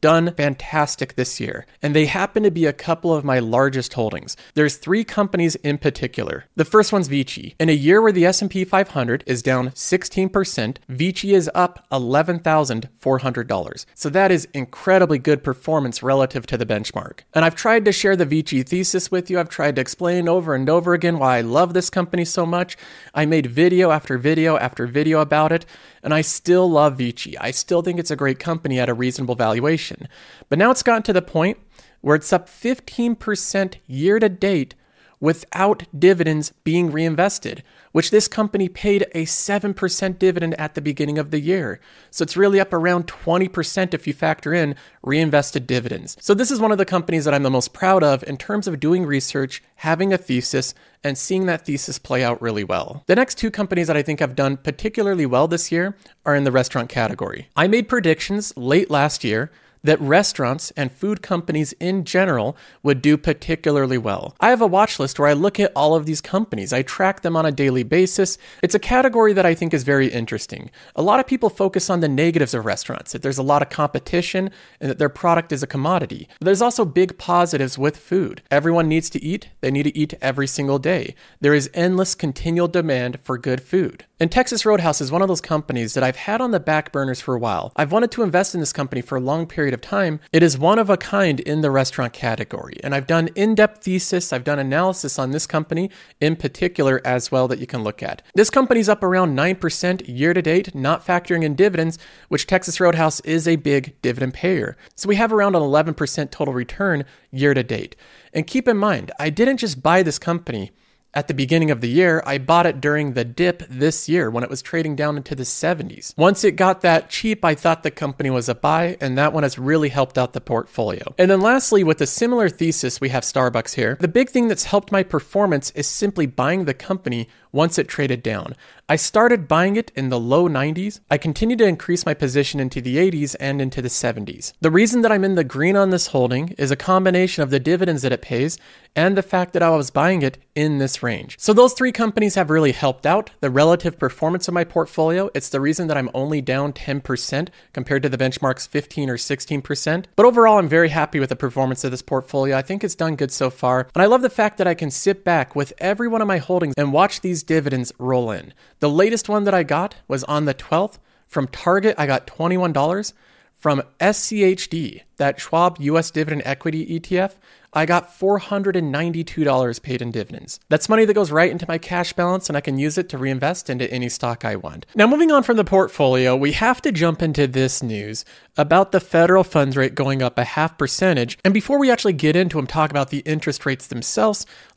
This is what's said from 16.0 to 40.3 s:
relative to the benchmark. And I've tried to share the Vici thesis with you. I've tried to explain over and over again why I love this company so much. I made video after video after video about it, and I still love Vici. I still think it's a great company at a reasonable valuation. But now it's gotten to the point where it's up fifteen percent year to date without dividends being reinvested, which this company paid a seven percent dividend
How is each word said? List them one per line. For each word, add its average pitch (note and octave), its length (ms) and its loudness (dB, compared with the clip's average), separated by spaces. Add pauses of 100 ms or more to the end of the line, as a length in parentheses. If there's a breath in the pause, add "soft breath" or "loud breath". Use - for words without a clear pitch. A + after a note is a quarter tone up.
relative C3+ 440 0
to B2 100 -4
the A#2 80 -4
benchmark. - 560 -6 (120)
And D#3+ 120 4
I've E3 100 2
tried A3+ 300 2
to G#3 60 4
share G3 240 2
the F3 100 2
Vici D3 360 0
thesis F3+ 300 -2 (180)
with F3+ 200 -4
you. F3+ 100 0
I've E3 80 -2
tried C#3+ 300 -2
to C3 40 0
explain F3 460 -2
over E3 260 0
and C3 160 0
over E3+ 240 2
again E3+ 240 0
why C3 200 4
I A#2 40 0
love D3+ 320 2
this F3+ 160 0
company F3 360 -2
so E3+ 200 -2
much. F3 300 -2 (400 loud breath)
I D3+ 100 2
made D3+ 200 2
video F3 460 4
after D3 260 -2
video D#3 400 2
after - 240 -4
video D3+ 400 2
about D#3 300 2
it, E3 120 -2 (380 loud breath)
and D3 100 -4
I D#3 100 2
still F3+ 480 2
love D3 280 4
Vici. A#2+ 400 -6
I A#2+ 140 -6
still E3+ 320 -2
think F3 160 -4
it's E3 120 -4
a D3 40 -4
great C3+ 240 -2
company D#3+ 400 -4
at A#2+ 100 0
a A#2 60 0
reasonable B2 400 -4
valuation. A#2+ 720 -2 (420 loud breath)
But C#3 80 0
now A3 140 6
it's B3 120 -2
gotten A3+ 200 2
to G#3+ 100 0
the F3+ 80 2
point F3 380 -2 (420 soft breath)
where D3 140 4
it's D#3 180 -2
up F3+ 160 0
fifteen A#3+ 640 -4
percent G3 720 -4
year E3+ 340 2
to A3 80 4
date F#3 460 -2 (460 soft breath)
without F3 640 0 (140)
dividends D#3+ 540 4 (120)
being E3 280 0
reinvested, E3 720 -2 (300 soft breath)
which - 180 0
this G#3 180 4
company G#3 400 -2
paid G3+ 460 0
a E3 120 -4
seven G3+ 460 -2
percent F#3 460 -4
dividend E3+ 420 0